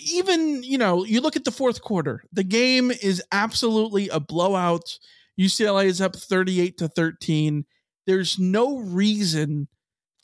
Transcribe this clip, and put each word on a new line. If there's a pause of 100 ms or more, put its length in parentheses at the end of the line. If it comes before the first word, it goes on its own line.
(120)
even,
you
know,
you
look
at
the
fourth
quarter,
the
game
is
absolutely
a
blowout. (380)
U
C
L
A
is
up
thirty-eight
to
thirteen. (400)
There's
no
reason (540)